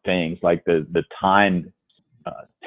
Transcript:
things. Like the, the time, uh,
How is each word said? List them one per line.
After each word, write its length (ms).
things. 380
Like 240
the, 260
the 120
time, 540
uh, 160